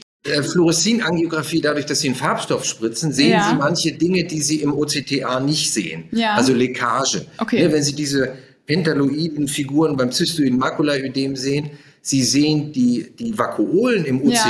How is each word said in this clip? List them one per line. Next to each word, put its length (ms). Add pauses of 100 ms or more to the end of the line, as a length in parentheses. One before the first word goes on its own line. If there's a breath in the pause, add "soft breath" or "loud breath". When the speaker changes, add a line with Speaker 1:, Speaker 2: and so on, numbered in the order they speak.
(260)
Speaker 1:
Äh, 160
Fluoreszinangiografie, 1200
dadurch, 260
dass 140
Sie 80
einen 80
Farbstoff 480
spritzen, 480
sehen 200
Speaker 2:
Ja. 180
Speaker 1:
Sie 80
manche 340
Dinge, 320
die 160
Sie 220
im 120
O 120
C 160
T 240
A 160
nicht 320
sehen. 380
Speaker 2:
Ja. 240
Speaker 1:
Also 180
Leckage. 720 (140)
Speaker 2:
Okay. 220
Speaker 1:
Ne, 120
wenn 100
Sie 100
diese 400 (320 loud breath)
pentaloiden 840
Figuren 480
beim 160
zystoiden 440
Makulaödem 800
sehen, 360 (280 loud breath)
Sie 240
sehen 480
die, 480
die 180
Vakuolen 680
im 160
O 100
C 60 (120)